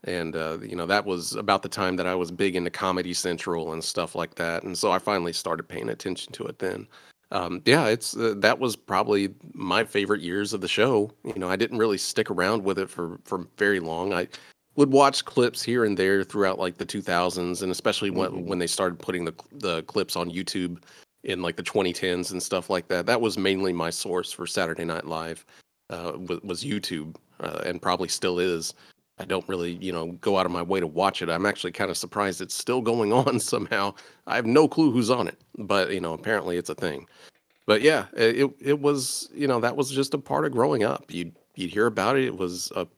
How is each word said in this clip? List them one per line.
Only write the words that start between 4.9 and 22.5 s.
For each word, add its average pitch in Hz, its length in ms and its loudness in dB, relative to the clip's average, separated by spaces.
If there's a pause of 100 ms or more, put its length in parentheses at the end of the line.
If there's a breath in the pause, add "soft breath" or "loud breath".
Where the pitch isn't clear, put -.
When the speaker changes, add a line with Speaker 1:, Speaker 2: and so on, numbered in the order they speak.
Speaker 1:
I 90 60 4
finally 90 360 0
started 80 340 -4
paying 113 220 -6
attention - 440 -6
to 117 120 -10
it 117 140 -10
then. 95 280 -6 (440 loud breath)
Um, 87 340 -4
yeah, 143 200 6
it's, 113 320 0
uh, 113 200 0
that 104 200 6
was 113 180 0
probably 98 600 0 (180)
my 95 300 0
favorite 104 380 0
years 95 300 -2
of 104 100 -4
the 98 60 -4
show. 110 440 2 (120)
You 107 120 -6
know, 92 120 -4
I 95 100 0
didn't 117 200 0
really 107 220 2
stick - 320 -2
around 95 320 2
with 95 160 0
it 92 100 -2
for, 87 340 -6
for 92 220 -6 (120)
very 101 220 4
long. 82 340 -2
I 90 140 0 (500 loud breath)
would 143 140 6
watch 139 340 6
clips - 360 0
here 120 240 2
and 104 100 2
there 95 280 4
throughout, 95 340 0
like, 90 200 -4
the 101 80 -4
two 98 180 -6
thousands, 90 580 0
and 92 100 -2
especially 101 380 0
when, 90 220 -2
Speaker 2:
Mm-hmm. 90 160 -6
Speaker 1:
when 98 100 -2
they 87 80 0
started 87 320 0
putting 87 280 -4
the, 82 80 -4 (180)
the 87 320 -4
clips - 320 -2
on 87 160 -2
YouTube 87 500 -4 (420 loud breath)
in, 92 200 -4
like, 85 120 -2
the 95 60 -10
twenty 92 320 0
tens 90 380 -2
and 90 100 -4
stuff 92 260 -2